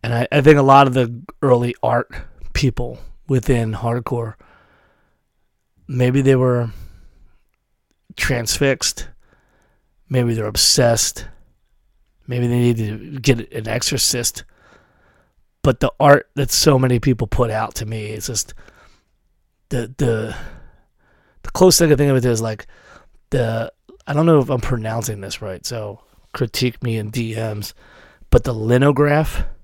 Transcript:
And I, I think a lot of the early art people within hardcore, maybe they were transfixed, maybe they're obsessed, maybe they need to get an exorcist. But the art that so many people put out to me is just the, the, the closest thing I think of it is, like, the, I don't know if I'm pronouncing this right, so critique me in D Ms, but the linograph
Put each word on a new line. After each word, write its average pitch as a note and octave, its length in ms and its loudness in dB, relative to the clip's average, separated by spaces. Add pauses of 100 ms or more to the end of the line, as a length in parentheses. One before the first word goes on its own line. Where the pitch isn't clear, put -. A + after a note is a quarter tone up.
And A#2 100 -4
I, A#2+ 180 -2
I C#3+ 120 0
think D3 160 8
a C#3 40 4
lot C#3 240 8
of B2+ 80 -2
the A#2+ 280 0 (180)
early A#2+ 420 2
art - 300 -2 (400)
people B2 460 -2 (280)
within A#2 460 0
hardcore, A#2 640 -6 (1500)
maybe B2+ 320 2
they C3+ 160 4
were B2 340 0 (1400)
transfixed, - 920 -2 (1000)
maybe A#2+ 260 0
they're A2 120 -4
obsessed, - 800 0 (1040)
maybe B2 180 -2
they A#2+ 140 2
need A#2+ 160 2
to G#2+ 420 -8
get A#2+ 340 0
an A2 140 -10
exorcist. A#2 800 -4 (1160)
But C3 160 0
the - 220 -2
art C#3+ 340 6
that C#3 160 -4
so - 260 2
many B2+ 220 2
people A#2+ 300 0
put B2 200 0
out A2 280 -6
to A2 100 -8
me A2 200 -10
is G#2+ 200 -10
just - 260 -6 (1160)
the, A#2+ 280 -6
the, A2+ 400 -2 (1040)
the - 100 -12
closest F#3 260 6
thing D#3+ 140 4
I C3+ 40 6
think C#3+ 140 2
of C3+ 60 2
it B2 80 0
is, A#2 180 0
like, A2 240 -8 (640)
the, A2+ 420 -2 (340)
I C#3+ 60 -6
don't D#3 140 2
know D#3+ 140 6
if B2 100 -4
I'm B2 100 -2
pronouncing A2+ 600 -6
this F#2+ 200 -12
right, F#2+ 240 -12
so G#2+ 380 -10 (320)
critique B2 480 -4
me A2+ 160 -4
in G#2+ 120 -8
D A2+ 260 -6
Ms, G#2+ 380 -8 (540)
but B2 140 6
the B2+ 100 -4
linograph C#3 920 2 (180)